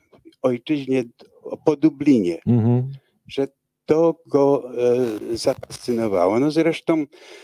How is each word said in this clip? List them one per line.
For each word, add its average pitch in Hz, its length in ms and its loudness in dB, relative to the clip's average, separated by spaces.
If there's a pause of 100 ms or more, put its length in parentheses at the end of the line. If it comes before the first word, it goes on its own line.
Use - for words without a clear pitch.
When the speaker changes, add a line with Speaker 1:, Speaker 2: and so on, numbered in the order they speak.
(420)
Speaker 1:
ojczyźnie, 131 600 -2 (640)
po 151 100 2
Dublinie. 139 720 2
Speaker 2:
Mhm. 120 440 2 (360)
Speaker 1:
Że 139 200 -6 (380)
to 160 300 2 (100)
go, 139 460 0 (600)
e, 113 60 -6
zafascynowało. 113 1000 -2
No 147 120 0
zresztą, 160 540 -2 (380)